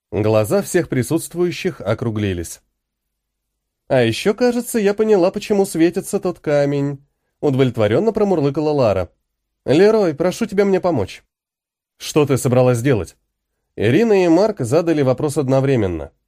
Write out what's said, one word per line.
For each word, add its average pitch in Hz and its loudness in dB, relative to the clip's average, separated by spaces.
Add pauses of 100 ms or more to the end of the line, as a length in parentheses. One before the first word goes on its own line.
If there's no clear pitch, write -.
(120)
Глаза 107 0
всех 180 -2
присутствующих 165 -4
округлились. 104 -4 (1300)
«А 131 2
ещё, 117 0
кажется, 240 -2
я 202 0
поняла, 202 2
почему 202 -2
светится 180 -2
тот 180 -6
камень», 143 -2 (400)
удовлетворённо 131 2
промурлыкала 156 0
Лара. 107 0 (540)
«Лерой, 185 2
прошу 180 -2
тебя 196 0
мне 190 0
помочь». 156 -4 (720)
«Что - 0
ты 139 0
собралась 123 2
делать?» 113 -2 (580)
Ирина 185 2
и 175 2
Марк 190 2
задали 151 0
вопрос 135 0
одновременно. 127 0 (160)